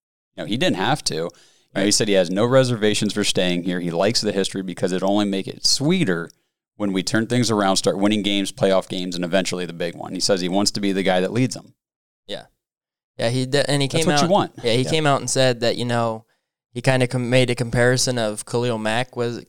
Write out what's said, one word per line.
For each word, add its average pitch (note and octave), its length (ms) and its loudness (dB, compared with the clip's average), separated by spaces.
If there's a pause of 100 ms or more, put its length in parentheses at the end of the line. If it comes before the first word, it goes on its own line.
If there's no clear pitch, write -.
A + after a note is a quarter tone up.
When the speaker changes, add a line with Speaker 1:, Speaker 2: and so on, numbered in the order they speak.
(380)
Speaker 1:
You F2+ 60 -8
know, D2 40 -10
he G#2 80 -2
didn't C3+ 220 0
have A2+ 280 -2
to. - 100 -4
You D#2+ 80 -4
know, - 580 -10
he G2 40 2
Speaker 2:
Right. G#2 80 2
Speaker 1:
said A2+ 140 2
he G2+ 60 2
has F#2 160 4
no G2 160 0
reservations A#2 680 2
for G#2 100 0
staying F2+ 400 0
here. F2+ 160 -2
He F2 100 -4
likes F#2+ 320 0
the G#2+ 100 0
history F#2+ 300 -2
because F#2 300 -4
it'll F#2 200 0
only G#2 140 2
make G2 220 -4
it - 180 -8
sweeter C3+ 640 0 (460)
when G#2 180 -2
we F#2 100 0
turn A2 220 0
things A#2+ 260 0
around, G2+ 260 4
start F2+ 200 0
winning G#2 240 2
games, G2 320 0
playoff F#2+ 340 2
games, F#2 280 -6
and F2+ 100 -4
eventually F2+ 400 -2
the E2+ 80 -10
big E2+ 220 -6
one. D#2 180 -12
He F2+ 80 -6
says G2 180 2
he F2+ 80 -2
wants G2 240 0
to - 80 -8
be G2+ 140 0
the F#2+ 100 -2
guy F#2 160 2
that F#2 140 -2
leads B2 220 -2
them. - 180 -20 (540)
Speaker 2:
Yeah. A#1+ 180 -12 (720)
Yeah, A#2 120 0
he B2+ 180 -2
de-, C#3 220 0
and C#3+ 120 2
he C#3 80 0
Speaker 1:
That's D#3+ 160 0
Speaker 2:
came E3 80 2
Speaker 1:
what D3 80 2
you D3+ 60 2
Speaker 2:
out, E3 40 2
Speaker 1:
want. D3 200 2 (120)
Speaker 2:
yeah, A2+ 100 2
he B2+ 100 2
Speaker 3:
Yeah. C3 60 -4
Speaker 2:
came D#3 180 0
out C#3 120 2
and B2 100 -8
said B2+ 320 2
that, A#2 140 0
you A2+ 100 -4
know, A#2 380 -2 (480)
he A#2+ 100 -8
kinda B2+ 260 2
com-, B2 220 -4
made B2+ 200 4
a A#2+ 60 0
comparison B2 640 2
of G#2+ 280 -4
Khalil A#2+ 320 -2
Mack A2 400 -2
was, A#2+ 320 -4